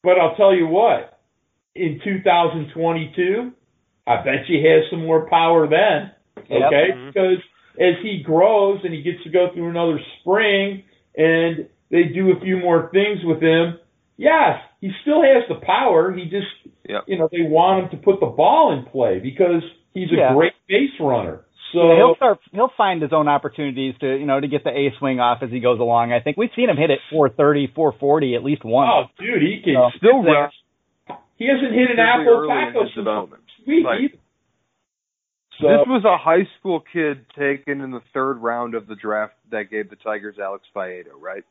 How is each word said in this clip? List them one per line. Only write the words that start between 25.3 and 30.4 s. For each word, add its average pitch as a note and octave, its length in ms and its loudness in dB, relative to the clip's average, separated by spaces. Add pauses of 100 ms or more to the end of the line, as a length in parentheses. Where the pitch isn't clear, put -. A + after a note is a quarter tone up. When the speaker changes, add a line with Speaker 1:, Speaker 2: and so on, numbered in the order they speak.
Speaker 2:
as A#2+ 80 -8
he B2 100 -8
goes A#2+ 200 2
along. A#2+ 320 0
I A#2+ 80 0
think D3 180 -6
we've A#3 180 -2
seen A#3+ 140 0
him C#3+ 80 -2
hit D#3 100 2
it C#3 100 0 (120)
four D3+ 180 2
thirty, C#3+ 460 2
four D#3 260 0
forty C#3+ 360 0
at A#2 60 -4
least C#3+ 220 -4
once. A#2+ 260 2
Speaker 1:
Oh, - 140 2 (180)
dude, G#3+ 200 -2
he G3+ 200 -2
can D#3 120 0
Speaker 2:
So B2 240 4
Speaker 3:
Still A#3 240 4
Speaker 1:
hit D#3+ 100 4
that. - 0 -
Speaker 3:
rush. - 840 -6 (180)